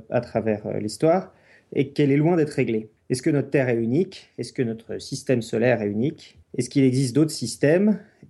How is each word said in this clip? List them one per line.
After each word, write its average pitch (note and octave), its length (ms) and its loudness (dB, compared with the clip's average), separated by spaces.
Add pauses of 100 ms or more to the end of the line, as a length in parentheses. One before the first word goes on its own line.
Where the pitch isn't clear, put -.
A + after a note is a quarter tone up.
à B2+ 120 0
travers, A2 440 -2
euh, G#2 140 -4
l'histoire, D#3+ 540 0 (400)
et C3+ 160 0
qu'elle D3 200 2
est C#3 60 4
loin E3 220 4
d'être D3+ 140 0
réglée. A2+ 380 -2 (200)
Est-ce C3 120 -2
que E3 80 -2
notre C#3+ 200 0
Terre C3 180 2
est A#2+ 80 2
unique ? B2 600 -2
Est-ce C3+ 160 -10
que - 80 -2
notre A2+ 400 -6
système B2+ 400 -2
solaire A2+ 400 0
est G#2 80 -2
unique ? A2+ 500 -4 (180)
Est-ce B2 120 -4
qu'il C3+ 160 2
existe B2+ 280 2
d'autres D#3 180 2
systèmes ? F3 680 2 (300)